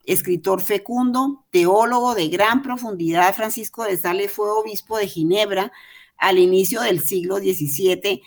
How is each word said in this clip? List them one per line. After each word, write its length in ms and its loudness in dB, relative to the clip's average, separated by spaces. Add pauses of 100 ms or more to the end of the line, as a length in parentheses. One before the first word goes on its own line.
"escritor 560 -2
fecundo, 920 -2
teólogo 640 4
de 140 0
gran 340 2
profundidad". 720 0
Francisco 500 -6
de 120 -2
Sales 360 -4
fue 180 -4
obispo 480 -4
de 80 -2
Ginebra 680 -2 (440)
al 220 2
inicio 420 4
del 200 0
siglo 400 -2
diecisiete, 880 -2